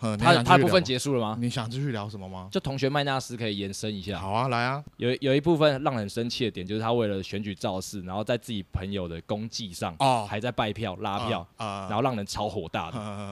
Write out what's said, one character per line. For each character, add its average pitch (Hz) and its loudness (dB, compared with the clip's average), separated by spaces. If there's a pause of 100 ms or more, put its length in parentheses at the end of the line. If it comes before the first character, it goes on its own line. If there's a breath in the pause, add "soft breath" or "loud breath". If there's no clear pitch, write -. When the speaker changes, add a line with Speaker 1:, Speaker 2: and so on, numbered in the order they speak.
Speaker 1:
嗯， 107 0
Speaker 2:
他， 110 8
Speaker 1:
你 - 8
想 120 4
继 - 2
续 180 10
聊 - -
吗？ - -
Speaker 2:
他 - 10
部 123 6
分 - 6
结 127 0
束 139 0
了 123 2
吗？ 110 0
Speaker 1:
你 120 0
想 117 -2
继 123 -6
续 139 -2
聊 104 -4
什 104 -10
么 95 -10
吗？ 95 -10
Speaker 2:
就 190 -2
同 135 -2
学 135 2
麦 143 2
纳 135 0
斯 123 -8
可 117 -4
以 104 -2
延 98 -2
伸 107 -4
一 98 -6
下。 92 -6
Speaker 1:
好 95 -4
啊， 120 2
来 120 2
啊。 135 -2 (140)
Speaker 2:
有， 123 2
有 135 4
一 143 4
部 165 4
分 143 4
让 147 2
人 104 -2
生 117 -2
气 117 0
的 104 0
点， 90 -6
就 101 -4
是 110 0
他 113 0
为 120 4
了 98 0
选 101 -6
举 101 -4
造 95 -2
势， 95 -8
然 92 -8
后 107 -2
在 120 0
自 - -12
己 101 -4
朋 98 -2
友 98 -2
的 82 -6
公 107 -2
祭 107 -8
上， 87 -4
Speaker 1:
哦。 123 4
Speaker 2:
还 104 -4
在 123 -2
拜 110 0
票、 101 -4
拉 107 -4
票， 92 -4 (120)
Speaker 1:
啊， 113 -6
啊。 98 -6
Speaker 2:
然 95 -2
后 107 2
让 131 2
人 101 -4
超 104 -4
火 98 -6
大 85 -4
的。 85 -8
Speaker 1:
嗯， 107 -8
嗯， 101 -10 (140)